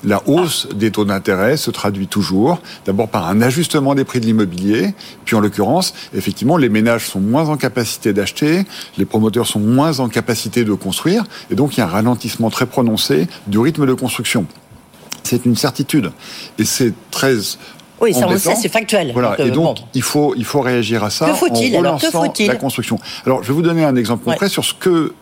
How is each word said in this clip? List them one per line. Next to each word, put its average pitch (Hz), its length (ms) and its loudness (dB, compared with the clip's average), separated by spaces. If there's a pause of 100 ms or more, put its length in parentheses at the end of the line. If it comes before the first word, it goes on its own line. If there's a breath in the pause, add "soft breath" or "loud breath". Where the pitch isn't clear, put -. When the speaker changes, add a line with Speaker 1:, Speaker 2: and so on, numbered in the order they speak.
Speaker 1:
La 101 240 0
hausse 165 420 2
Speaker 2:
Ah. - 40 -8
Speaker 1:
des 107 160 0
taux 104 160 0
d'intérêt 101 500 0
se 135 140 -4
traduit 98 380 -4
toujours, 104 500 0 (260 loud breath)
d'abord 104 240 0
par 92 220 -2
un 104 100 4
ajustement 139 540 2
des 135 100 2
prix 127 160 -2
de 110 60 -2
l'immobilier, 107 680 0 (320 loud breath)
puis - 100 -2
en 107 60 4
l'occurrence, 104 540 0 (200 loud breath)
effectivement, 104 440 0
les 127 100 4
ménages 110 380 2
sont 98 140 -4
moins 131 280 2
en 151 80 0
capacité 120 560 -2
d'acheter, 151 540 0 (320 loud breath)
les 98 80 2
promoteurs 110 400 2
sont - 140 -2
moins 127 380 2
en 123 120 0
capacité 117 540 -2
de 104 100 2
construire, 160 500 0 (260 loud breath)
et - 40 -2
donc 139 240 0
il - 20 2
y - 20 2
a 98 40 2
un - 20 -2
ralentissement 113 640 0
très 123 160 -2
prononcé 131 600 0 (180 loud breath)
du 104 120 0
rythme 147 280 2
de 131 80 2
construction. 120 500 -2 (800)
C'est 120 240 0
une 120 100 4
certitude. 139 560 0 (460 loud breath)
Et 107 80 2
c'est 117 260 0 (180)
très 135 240 2 (680 loud breath)
Speaker 2:
Oui, 233 120 4
ça, 247 60 2
on - 20 2
le 202 60 4 (100)
Speaker 1:
embêtant. 180 180 2
Speaker 2:
sait, 233 60 -2
c'est 196 80 -2
factuel. 196 440 0
Speaker 1:
Voilà. 123 180 2
Speaker 2:
Donc, 101 100 -2
euh, 139 60 4
Speaker 1:
Et 120 40 2
donc, 147 280 0
Speaker 2:
bon. - 40 -16 (120)
Speaker 1:
il 127 80 0
faut, 151 340 2
il 120 80 -4
faut 143 160 -2
réagir 117 420 0
à 107 80 -2
ça 160 200 -2
Speaker 2:
Que 151 40 2
faut-il, 233 400 0
Speaker 1:
en - 60 2
Speaker 2:
alors ? - 180 2
Que 320 80 0
Speaker 1:
relançant 170 200 0
Speaker 2:
faut-il ? - 200 0
Speaker 1:
la 127 80 2
construction. 117 460 -4 (240 loud breath)
Alors, 127 180 0
je 104 60 -10
vais 135 60 2
vous 165 80 2
donner 165 220 2
un 135 120 2
exemple 117 320 -2
Speaker 2:
Ouais. 165 60 2
Speaker 1:
concret 196 140 0
sur - 160 -2
ce - 100 -4
que 165 480 0